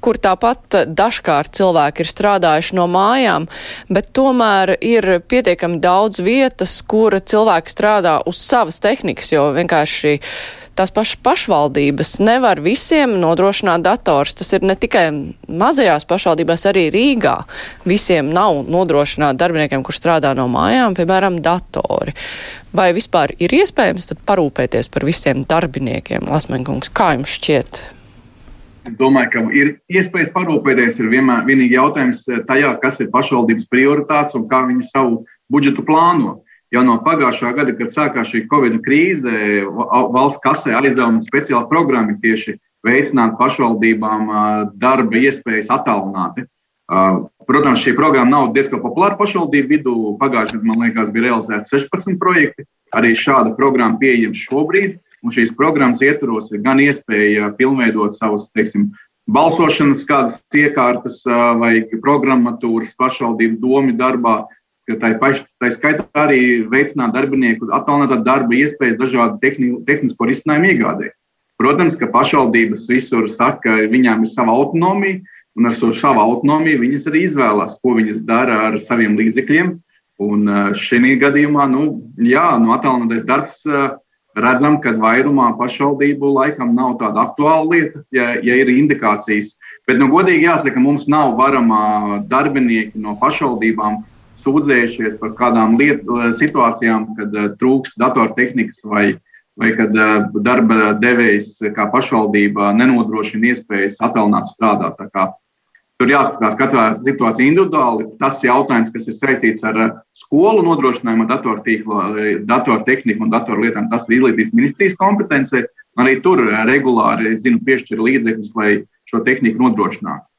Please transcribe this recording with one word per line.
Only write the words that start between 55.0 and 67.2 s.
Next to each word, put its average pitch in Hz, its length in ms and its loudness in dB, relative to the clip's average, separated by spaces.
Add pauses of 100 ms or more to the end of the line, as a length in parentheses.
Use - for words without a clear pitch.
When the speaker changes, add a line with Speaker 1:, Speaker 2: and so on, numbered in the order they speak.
Speaker 2:
un 117 80 -4
šīs 113 240 0
programmas 139 480 0
ietvaros 117 480 -2
ir 104 160 -6
gan 135 160 4
iespēja 104 720 0
pilnveidot 113 560 0
savus, 104 400 -4
teiksim, - 400 -2 (400)
balsošanas 156 720 2
kādas 123 380 -2 (100)
iekārtas, 127 720 0
ā, 120 400 2
vai 113 320 2
programmatūras 120 1040 0
pašvaldību 117 640 0
domu 131 320 2
darbā, 120 460 0 (460)
ka 113 140 -4
tai 117 80 0 (100)
paš-, 139 220 0 (180)
tai 123 80 0
skaitā 151 380 -2 (100)
arī 127 480 2
veicināt 123 480 0
darbinieku 127 640 0